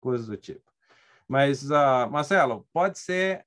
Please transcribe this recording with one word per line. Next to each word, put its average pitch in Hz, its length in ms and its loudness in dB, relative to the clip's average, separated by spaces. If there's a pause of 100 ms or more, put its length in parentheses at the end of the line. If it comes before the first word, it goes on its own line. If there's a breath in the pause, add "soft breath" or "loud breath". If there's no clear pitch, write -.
coisas 123 260 -4
do 107 100 -10
tipo. - 260 -16 (640 soft breath)
Mas, 139 440 0
ah, 135 360 4
Marcelo, 143 680 0
pode 185 260 -2
ser 185 480 -4